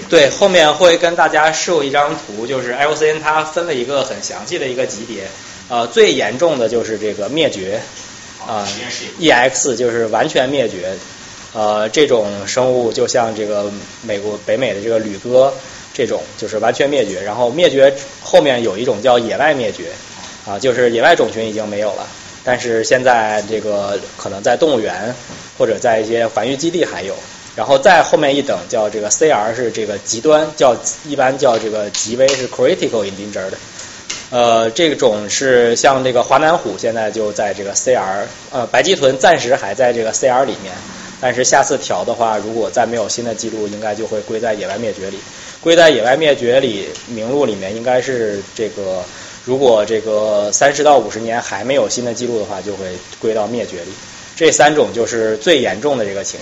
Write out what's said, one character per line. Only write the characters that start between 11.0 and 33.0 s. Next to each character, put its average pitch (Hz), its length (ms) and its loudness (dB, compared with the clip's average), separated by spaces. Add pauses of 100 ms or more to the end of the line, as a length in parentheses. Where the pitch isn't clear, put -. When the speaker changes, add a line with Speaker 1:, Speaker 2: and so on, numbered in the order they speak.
Speaker 1:
呃， 107 340 0
这 147 180 4
种 101 400 0
生 127 260 0
物 120 200 0
就 123 160 0
像 113 260 0
这 107 100 -4
个 104 240 -2 (340)
美 104 180 -6
国 104 260 -6
北 107 100 0
美 120 180 -2
的 101 60 -6
这 110 80 -4
个 113 120 0
旅 104 180 -6
鸽 127 340 4 (400)
这 123 140 -2
种， 104 160 -4 (160)
就 110 80 -8
是 104 120 -6
完 113 140 2
全 139 160 0
灭 139 160 2
绝。 95 160 -6
然 101 140 -6
后 120 160 0
灭 165 180 2
绝 - 240 6 (300)
后 - 180 6
面 127 220 2
有 101 160 -2
一 120 60 -4
种 104 180 -2
叫 123 160 6
野 107 200 -2
外 151 140 2
灭 117 200 -2
绝， 85 140 -10 (600)
啊， 101 100 -6
就 123 160 0
是 120 200 2
野 117 100 0
外 165 140 6
种 117 160 0
群 110 120 -4
已 110 80 -6
经 107 140 -6
没 104 140 -6
有 107 140 -2
了， 92 120 -10 (380)
但 123 160 0
是 113 240 0
现 127 180 2
在 110 480 2
这 110 100 -2
个 101 380 -2 (180)
可 - 140 -8
能 98 100 -10
在 123 160 2
动 147 200 2
物 113 40 2
园 104 340 -4 (440)
或 127 80 2
者 107 120 0
在 113 220 2
一 107 80 -4
些 117 180 0
繁 110 220 -2
育 139 80 -2
基 165 140 -2
地 165 140 0
还 - 180 -6
有。 190 120 -8 (400)
然 110 120 -4
后 135 120 4
再 170 240 6
后 - 140 4
面 143 180 2
一 143 60 2
等 104 180 -2 (120)
叫 107 180 0
这 107 100 -6
个 104 120 -4
C 160 200 4
R， 113 240 2
是 120 160 -2
这 107 140 -6
个 101 140 -6
极 113 240 -6
端， 151 340 4
叫， 131 180 4 (300)
一 147 100 -6
般 135 220 0
叫 127 220 2
这 110 100 -4
个 104 220 -4
极 113 260 -6
危， 131 120 4
是 131 200 0
critical 123 560 0